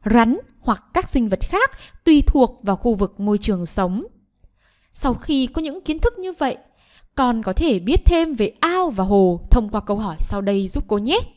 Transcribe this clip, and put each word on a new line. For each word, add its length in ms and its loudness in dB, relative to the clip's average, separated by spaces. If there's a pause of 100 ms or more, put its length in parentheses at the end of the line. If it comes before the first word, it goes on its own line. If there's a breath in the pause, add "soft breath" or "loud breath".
(140)
rắn 240 4 (220)
hoặc 240 -4 (100)
các 140 -2
sinh 200 -2
vật 140 -2
khác 280 0 (340 loud breath)
tùy 220 6
thuộc 360 2
vào 140 -2
khu 180 -2
vực 260 -4
môi 180 0
trường 280 -4
sống. 380 -4 (920)
Sau 200 -2
khi 320 -2
có 160 -6
những 180 -8
kiến 180 -6
thức 200 0
như 140 -10
vậy, 240 -4 (580 soft breath)
con 280 -2
có 100 -6
thể 260 0
biết 260 0
thêm 300 4
về 260 -2
ao 300 0
và 140 -4
hồ 360 2 (100)
thông 180 6
qua 120 -4
câu 160 -4
hỏi 240 -8
sau 200 -2
đây 280 -2
giúp 200 -6
cô 100 0
nhé. 220 -2 (160)